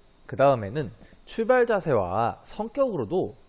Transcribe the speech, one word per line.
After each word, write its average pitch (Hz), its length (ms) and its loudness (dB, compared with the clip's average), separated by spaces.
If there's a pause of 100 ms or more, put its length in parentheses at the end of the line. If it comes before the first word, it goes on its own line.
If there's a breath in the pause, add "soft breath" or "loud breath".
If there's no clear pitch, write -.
(280)
그 - 80 -12
다음에는 131 560 2 (340 loud breath)
출발 240 400 2
자세와 117 800 0
성격으로도 190 880 -4 (160)